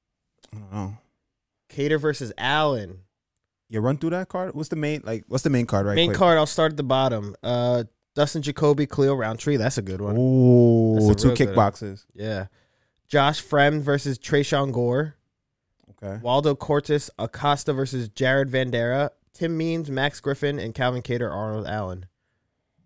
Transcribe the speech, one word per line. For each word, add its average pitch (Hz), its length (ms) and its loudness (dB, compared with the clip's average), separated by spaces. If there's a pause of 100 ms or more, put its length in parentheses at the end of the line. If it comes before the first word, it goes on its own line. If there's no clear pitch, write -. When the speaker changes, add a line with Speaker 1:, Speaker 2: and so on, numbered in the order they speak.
(540)
Speaker 1:
I 107 40 -14
don't 98 140 -18
know. 101 260 -8 (720)
Speaker 2:
Kattar 147 300 -2
versus 139 400 -4
Allen. 123 640 -2 (680)
Speaker 1:
Yeah, 110 140 -4
run 131 140 0
through 160 140 -4
that 180 180 -6
card. 185 260 -8
What's 151 140 -8
the 160 80 -6
main, 151 280 -4
like, 110 220 -8
what's 131 160 -4
the 160 80 0
main 123 160 2
card 101 200 0
right 104 100 0
Speaker 2:
Main 170 140 4
Speaker 1:
quick? 101 80 0
Speaker 2:
card, 170 200 6
I'll 151 80 2
start 160 260 0
at 151 40 -12
the 143 80 -4
bottom. 123 580 0
Uh, 120 420 0 (300)
Dustin 147 280 0
Jacoby, 143 440 0
Khalil 139 300 0
Roundtree. 117 400 -2
That's 120 220 0
a 113 40 -4
good 95 180 -8
one. 101 160 -2
Speaker 1:
Ooh, 120 800 6
Speaker 2:
That's 107 140 6
a 104 140 8
Speaker 1:
two 135 60 6
Speaker 2:
real 120 80 2
good 107 200 2
one. 104 160 4
Speaker 1:
kickboxers. 101 320 -12 (100)
Speaker 2:
Yeah. 101 320 -6 (600)
Josh 147 340 2
Fremd 147 380 2
versus 139 380 -2
Tresean 139 520 0
Gore. 123 460 -2 (720)
Speaker 1:
Okay. 101 320 -12
Speaker 2:
Waldo 139 320 2
Cortes 147 640 -2
Acosta 143 540 -2
versus 127 380 -4
Jared 135 400 0
Vanderaa. 127 600 0 (220)
Tim 165 240 -4
Means, 165 340 -4
Max 135 300 -4
Griffin, 143 400 -4
and 113 160 -8
Calvin 127 260 -2
Kattar, 120 300 -4
Arnold 107 340 -6
Allen. 92 400 -8 (800)